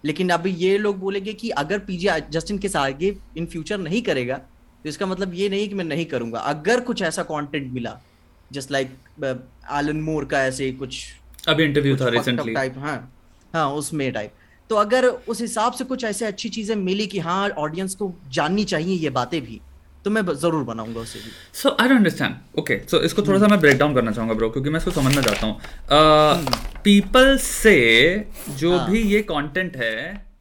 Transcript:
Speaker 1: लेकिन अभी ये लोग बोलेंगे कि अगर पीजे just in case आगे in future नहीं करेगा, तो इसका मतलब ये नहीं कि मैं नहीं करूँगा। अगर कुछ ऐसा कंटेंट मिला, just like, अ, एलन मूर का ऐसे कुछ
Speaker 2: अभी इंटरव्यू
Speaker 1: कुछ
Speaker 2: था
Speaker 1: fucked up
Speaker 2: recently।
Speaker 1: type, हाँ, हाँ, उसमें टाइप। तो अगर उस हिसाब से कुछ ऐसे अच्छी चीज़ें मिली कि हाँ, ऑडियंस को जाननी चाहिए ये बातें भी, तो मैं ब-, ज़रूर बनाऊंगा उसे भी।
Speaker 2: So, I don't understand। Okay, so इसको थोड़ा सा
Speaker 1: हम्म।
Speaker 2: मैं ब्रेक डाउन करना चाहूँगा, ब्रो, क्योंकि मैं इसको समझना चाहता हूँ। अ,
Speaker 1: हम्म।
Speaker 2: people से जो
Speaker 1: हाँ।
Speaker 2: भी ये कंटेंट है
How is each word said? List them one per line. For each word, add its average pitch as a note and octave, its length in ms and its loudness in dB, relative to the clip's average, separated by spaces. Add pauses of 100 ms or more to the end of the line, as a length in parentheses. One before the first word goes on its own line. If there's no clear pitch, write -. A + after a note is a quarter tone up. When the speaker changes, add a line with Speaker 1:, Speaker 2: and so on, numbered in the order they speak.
Speaker 1:
लेकिन E3 260 -2
अभी F3 200 0
ये F#3 280 0
लोग G#3 200 -2
बोलेंगे G3 340 -6
कि A3+ 180 -8
अगर D#3+ 280 -2
पीजे F#3+ 300 -4
just D#3+ 380 -2
in G3+ 120 -6
case F#3+ 180 -4
आगे D3 400 -2 (220)
in E3+ 80 -6
future E3+ 320 -8
नहीं F#3 240 -4
करेगा, B2+ 320 -2 (480)
तो D#3 60 -8
इसका D#3 180 -6
मतलब F#3 280 -4
ये G3 140 -2
नहीं G3+ 200 -2
कि G3 60 -10
मैं F#3+ 100 -4
नहीं D#3+ 200 -4
करूँगा। A#2 340 -4
अगर D#3 420 0
कुछ A#3+ 220 -4
ऐसा E3+ 200 -2
कंटेंट D3 500 -6
मिला, A#2 280 -8 (520)
just C3+ 160 -10
like, C3+ 560 -6
अ, C3 100 -2 (440)
एलन D3+ 220 -2
मूर D#3 240 -4
का C3+ 200 0
ऐसे C3 280 -4
कुछ C3 340 -12 (420)
Speaker 2:
अभी D#3+ 160 4
इंटरव्यू C#3 320 2
Speaker 1:
कुछ C3+ 100 0
Speaker 2:
था A#2+ 40 2
Speaker 1:
fucked A#2 180 0
up B2 60 0
Speaker 2:
recently। A#2+ 300 -2
Speaker 1:
type, C3 140 -8
हाँ, C#3 360 -8 (400)
हाँ, D3+ 180 0
उसमें C#3+ 400 -4
टाइप। G#2+ 200 -8 (380)
तो A3 60 2
अगर A3+ 300 4
उस A#3 340 -2
हिसाब A#3 320 -2
से B3+ 120 -6
कुछ B3+ 200 -6
ऐसे G#3+ 200 -4
अच्छी G#3+ 240 -6
चीज़ें G#3+ 280 -4
मिली G3+ 300 -2
कि F#3+ 120 -6
हाँ, F3+ 300 -2
ऑडियंस E3+ 460 -4
को F#3+ 200 -6 (140)
जाननी E3 360 0
चाहिए F3 320 -2
ये D#3 140 -2
बातें C3 320 -2
भी, A2+ 180 -14 (440)
तो G3+ 60 -2
मैं G#3+ 160 0
ब-, E3+ 80 -2
ज़रूर D#3 300 0
बनाऊंगा A2+ 360 -8
उसे A2 180 -12
भी। A2 120 -14 (320)
Speaker 2:
So, C#4 140 2
I - 40 0
don't B3+ 160 6
understand। E3+ 340 4 (300)
Okay, - 340 -2
so - 60 6
इसको E3+ 220 0
थोड़ा G3 160 2
सा G3+ 60 6
Speaker 1:
हम्म। G3+ 60 6
Speaker 2:
मैं G3+ 100 6
ब्रेक C#3 180 6
डाउन C#3+ 160 4
करना A2+ 180 2
चाहूँगा, A2+ 220 -2
ब्रो, A2+ 160 0
क्योंकि C#3 200 -2
मैं D#3 80 -2
इसको E3+ 120 -2
समझना C#3 320 2
चाहता A2 240 0
हूँ। G#2+ 140 -6 (300)
अ, C#3+ 40 4 (440)
Speaker 1:
हम्म। D#3 120 -4 (360)
Speaker 2:
people B3+ 520 8
से E3 920 6 (200)
जो D#3+ 300 0
Speaker 1:
हाँ। C#3+ 120 0
Speaker 2:
भी A3 120 2
ये G#3 200 2
कंटेंट D#3 540 -4
है B2+ 500 -6 (140)